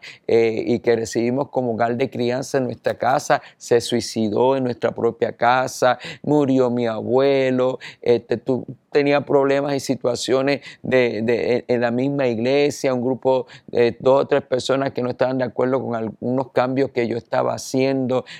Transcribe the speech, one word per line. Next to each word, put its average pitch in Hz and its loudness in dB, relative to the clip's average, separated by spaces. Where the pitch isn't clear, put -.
eh, 113 2
y 113 0
que 117 2
recibimos 120 -2
como 127 -2
hogar 117 -2
de 127 -2
crianza 127 -2
en 131 0
nuestra 120 -4
casa, 135 0
se - 2
suicidó 117 0
en 135 -2
nuestra 120 -2
propia 113 -2
casa, 127 2
murió 135 2
mi 120 0
abuelo, 127 0
este, 117 0
tu-, 123 -2
tenía 143 2
problemas 139 0
y 135 -2
situaciones 131 -2
de, 117 0
de, 113 0
en, - -10
en 123 0
la 120 0
misma 135 -2
iglesia, 131 0
un 127 -2
grupo 131 0
de 117 2
dos 135 4
o 131 -2
tres 139 0
personas 135 -2
que - -8
no 123 -2
estaban 131 -2
de 127 0
acuerdo 127 -2
con 117 -6
algunos 117 -4
cambios 127 0
que 120 -2
yo 113 -2
estaba 123 -2
haciendo, 131 -2